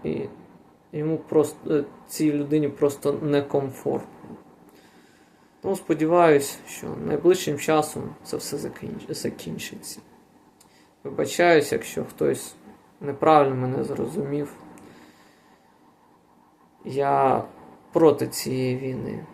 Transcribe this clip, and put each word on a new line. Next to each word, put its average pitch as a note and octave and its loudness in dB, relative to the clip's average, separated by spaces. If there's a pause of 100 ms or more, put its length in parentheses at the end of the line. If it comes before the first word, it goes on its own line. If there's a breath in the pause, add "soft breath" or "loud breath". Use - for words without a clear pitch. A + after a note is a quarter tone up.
і - -4 (680)
йому D#3 -4
просто, - 0
е, C#3+ 2 (240)
цій D#3 0
людині D3 0
просто C#3+ 0
некомфортно. C#3+ -2 (1300 soft breath)
Тому G3 -2
сподіваюсь, D#3+ 4
що - -14 (180)
найближчим D#3 2
часом D#3 0 (200)
це - -8
все - -8
закінч-, - -10
закінчиться. - -10 (1040 soft breath)
Вибачаюсь, D3+ 2
якщо - -6
хтось - -4 (460)
неправильно C#3+ 4
мене B2+ -4
зрозумів. C#3+ -4 (2250 loud breath)
Я C3+ 2 (480)
проти D3 4
цієї B2+ -2
війни. B2 -8